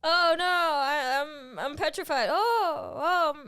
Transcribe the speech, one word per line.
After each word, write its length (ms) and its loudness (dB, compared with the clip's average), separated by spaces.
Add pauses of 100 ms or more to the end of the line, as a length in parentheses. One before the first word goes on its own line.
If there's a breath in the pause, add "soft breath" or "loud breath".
Oh, 360 4
no, 60 -2
I, 760 2
I'm, 360 -12
I'm 180 -6
petrified. 540 -2
Oh, 680 0
oh, 400 0 (120)